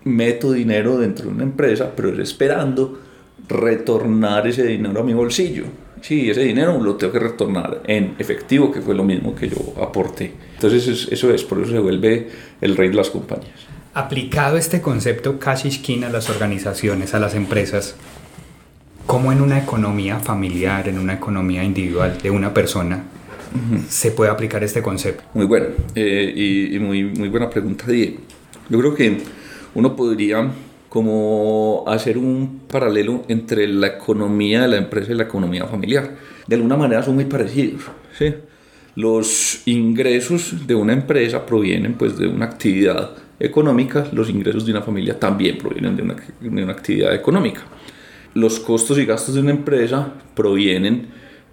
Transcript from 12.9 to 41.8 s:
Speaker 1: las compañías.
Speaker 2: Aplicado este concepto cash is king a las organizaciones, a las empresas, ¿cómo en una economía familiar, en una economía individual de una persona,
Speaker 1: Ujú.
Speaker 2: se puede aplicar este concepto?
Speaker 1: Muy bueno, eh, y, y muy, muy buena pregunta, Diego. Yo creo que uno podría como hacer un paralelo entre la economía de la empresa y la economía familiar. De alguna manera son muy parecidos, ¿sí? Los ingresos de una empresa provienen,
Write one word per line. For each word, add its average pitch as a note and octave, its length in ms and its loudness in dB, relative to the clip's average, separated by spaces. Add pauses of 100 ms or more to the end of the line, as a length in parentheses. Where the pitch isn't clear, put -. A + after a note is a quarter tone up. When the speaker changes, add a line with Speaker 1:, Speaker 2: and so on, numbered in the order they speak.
Speaker 1:
las G2+ 160 2
compañías. - 500 -10 (320)
Speaker 2:
Aplicado C#3 640 0
este E3 240 0
concepto C3+ 580 0
cash C3+ 280 -2
is C3+ 120 -2
king B2 260 -4
a A#2+ 60 -6
las A#2 200 -2
organizaciones, G2+ 840 -2
a G#2+ 60 0
las G#2 160 0
empresas, G2+ 600 -2 (1080)
¿cómo C3 280 2
en C3+ 80 4
una C#3 180 4
economía G#2 600 -2
familiar, F#2+ 680 -2
en F#2+ 100 -2
una F#2 160 -2
economía F#2 500 -2
individual F#2 580 0
de F#2+ 80 0
una G2+ 240 0
persona, F#2 500 0 (480)
Speaker 1:
Ujú. A#2 360 -2
Speaker 2:
se - 240 0
puede G#2+ 180 4
aplicar G#2+ 320 -2
este G#2 180 -2
concepto? G2 440 -4 (100)
Speaker 1:
Muy G#2 120 2
bueno, G#2 200 4 (300)
eh, G2+ 380 0
y, G2 420 0
y - 20 -2
muy, G2 240 0
muy G2+ 260 -2
buena A2+ 220 -2
pregunta, - 380 -4
Diego. A#2+ 300 2 (500)
Yo A2+ 100 2
creo C#3+ 160 4
que A2+ 240 2 (560)
uno B2+ 220 2
podría A2+ 560 0 (360)
como G#2+ 1000 2
hacer A2 300 0
un C3 500 -2
paralelo A#2 600 0
entre A2+ 380 0
la G2 220 2
economía G#2 720 0
de B2+ 60 4
la A2 80 4
empresa G2+ 360 -2
y - 40 0
la A2+ 80 0
economía F2+ 420 -2
familiar. A2+ 500 -2 (300)
De A2+ 100 2
alguna A#2+ 200 4
manera B2 260 4
son C3 140 2
muy C3+ 80 2
parecidos, C3 580 -2 (340)
¿sí? D3 180 0 (600)
Los A2 720 0
ingresos B2+ 1000 0
de A#2+ 80 2
una G#2+ 180 4
empresa C3 540 0
provienen, G2+ 480 2